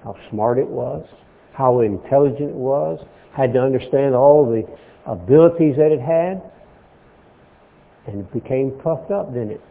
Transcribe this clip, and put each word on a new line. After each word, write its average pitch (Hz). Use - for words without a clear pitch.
how -
smart 113
it 135
was, 135
how 123
intelligent 139
it -
was, 147
had 131
to 127
understand 135
all 143
the 113
abilities 151
that 151
it 151
had, 165
and 101
it 98
became 131
puffed -
up, 196
didn't 113
it? 107